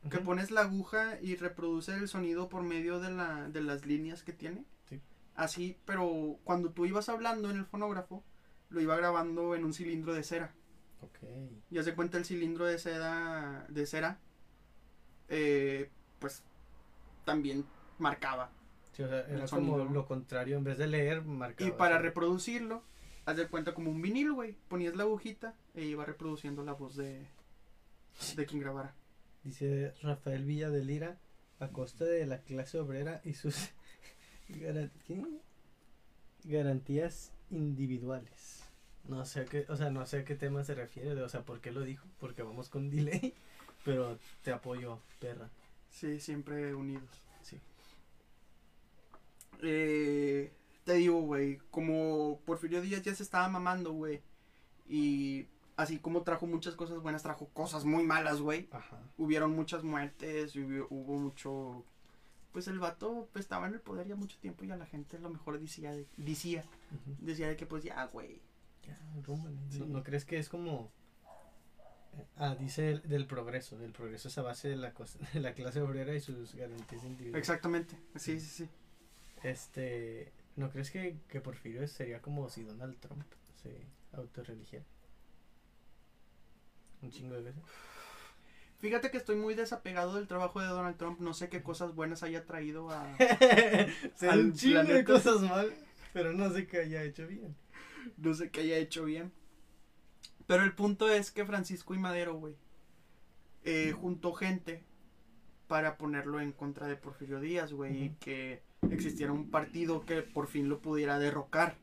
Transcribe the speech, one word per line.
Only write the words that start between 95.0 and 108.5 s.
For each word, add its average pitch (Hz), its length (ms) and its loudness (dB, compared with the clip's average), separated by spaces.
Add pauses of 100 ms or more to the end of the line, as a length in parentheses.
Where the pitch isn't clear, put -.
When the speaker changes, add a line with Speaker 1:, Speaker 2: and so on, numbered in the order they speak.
Speaker 2:
cosas 220 280 10
mal, 190 300 4 (420)
pero 165 200 2
no 190 180 4
sé 185 160 0
qué 180 120 0
haya 156 240 0
hecho 151 240 -6
bien. 185 280 -10 (640)
Speaker 1:
No 160 180 2
sé 170 160 -2
qué 156 100 -2
haya 160 160 4
hecho 160 280 0
bien. 170 260 -2 (1160)
Pero 180 160 8
el 196 100 6
punto 208 360 4
es 208 220 6
que 208 140 -2
Francisco 190 500 -2
y 190 40 2
Madero, 175 360 2
güey, 156 200 -6 (1080)
eh, 156 280 4
juntó 175 420 0
gente 175 500 -2 (840)
para 156 300 2
ponerlo 147 440 -2
en 143 100 -2
contra 143 360 -6
de 143 80 -2
Porfirio 139 440 -8
Díaz, 160 340 -2
güey, 139 300 -2
y 139 60 -2
Speaker 2:
Ujú. 151 100 -8
Speaker 1:
que 131 420 -8 (280)